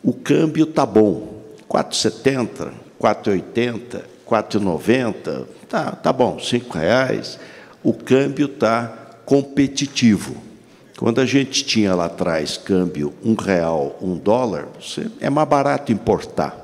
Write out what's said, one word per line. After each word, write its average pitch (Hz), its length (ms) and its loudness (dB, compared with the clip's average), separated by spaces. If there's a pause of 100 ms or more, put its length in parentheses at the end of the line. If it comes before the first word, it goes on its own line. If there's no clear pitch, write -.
O 123 100 2
câmbio 156 520 2
tá 151 200 2
bom, 104 560 2 (260)
quatro - 300 -2
e - 20 -2
setenta, 117 720 -2 (280)
quatro - 320 2
e - 40 2
oitenta, 113 680 -4 (200)
quatro 110 340 0
e - 40 0
noventa, 87 840 -2 (200)
tá, 170 240 -4
tá - 220 -2
bom, 110 260 2
cinco 120 380 -4
reais. 113 640 0 (440)
O 110 100 2
câmbio 139 540 2
tá 117 800 -2
competitivo. 135 1080 2 (600)
Quando 117 240 0
a 131 60 4
gente 135 400 0
tinha 101 300 2
lá 87 100 0
atrás 82 500 -2
câmbio 82 580 -2 (120)
um 113 80 4
real, 82 680 0
um 92 140 -2
dólar, 101 520 0 (120)
você, - 280 -8 (120)
é - 100 -2
mais 147 200 2
barato 143 420 2
importar 87 720 -2